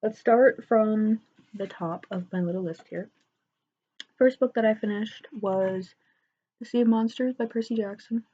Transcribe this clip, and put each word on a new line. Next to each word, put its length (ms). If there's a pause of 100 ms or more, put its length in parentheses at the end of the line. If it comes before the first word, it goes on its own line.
Let's 160
start 460
from 560 (340)
the 140
top 420
of 220
my 80
little 240
list 260
here. 200 (1080)
First 220
book 140
that 100
I 100
finished 540 (140)
was 520 (680)
The 60
Sea 160
of 60
Monsters 460
by 140
Percy 280
Jackson. 480 (100)